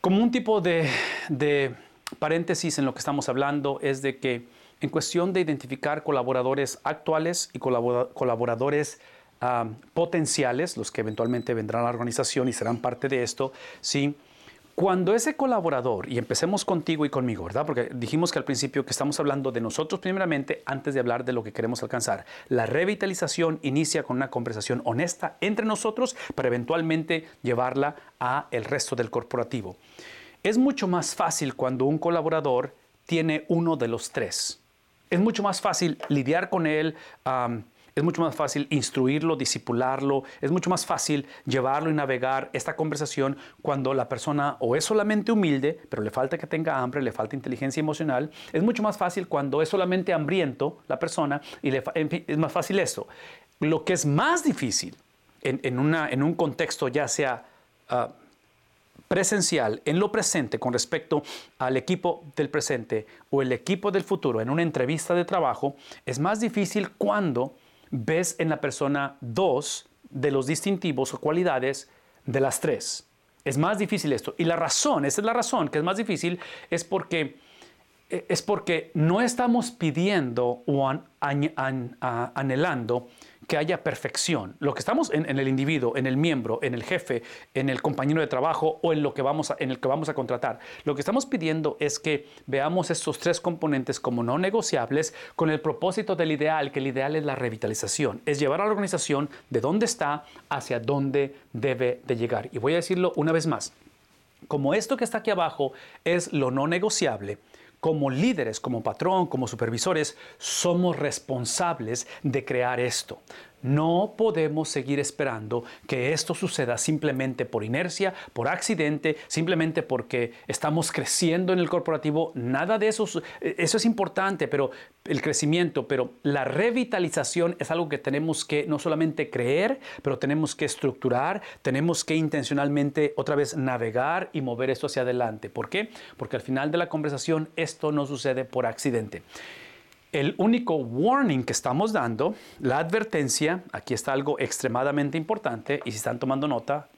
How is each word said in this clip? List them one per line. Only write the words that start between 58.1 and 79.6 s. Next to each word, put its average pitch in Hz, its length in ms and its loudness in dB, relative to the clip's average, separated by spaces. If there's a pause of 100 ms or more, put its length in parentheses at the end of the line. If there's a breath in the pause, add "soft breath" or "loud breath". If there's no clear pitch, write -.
presencial, 180 760 2
en 156 140 2
lo 208 120 2
presente, 151 480 0
con 123 140 -2
respecto 151 500 0 (360 loud breath)
al 131 180 2
equipo 175 480 -2 (100)
del 143 140 0
presente 120 560 -2 (240 loud breath)
o 139 120 4
el 127 120 2
equipo 185 380 0
del 185 120 0
futuro, 131 380 0
en 117 80 -2
una 165 140 2
entrevista 156 500 0
de 175 100 4
trabajo, 143 540 0 (280 loud breath)
es 127 140 -4
más 208 220 2
difícil 208 480 0
cuando 175 680 0 (360 soft breath)
ves 156 480 0
en 165 100 0
la 151 100 0
persona 143 640 0
dos 139 640 0 (240)
de 139 220 0
los 135 160 2
distintivos 151 680 0
o - 60 -10
cualidades 151 680 0 (380 soft breath)
de 131 140 0
las 135 200 2
tres. - 460 -2 (400)
Es 135 140 0
más 190 180 2
difícil 190 340 0
esto. - 280 -2
Y 170 60 2
la 170 100 4
razón, 165 500 2
esa 139 160 2
es 208 40 -2
la 226 80 2
razón 226 360 0
que - 80 -2
es 151 60 2
más 185 140 0
difícil, 175 420 -2 (320 loud breath)
es 165 120 0
porque, 170 540 -2 (720 loud breath)
eh, 175 180 -4
es 170 140 0
porque 185 540 0
no 170 260 4
estamos 240 480 2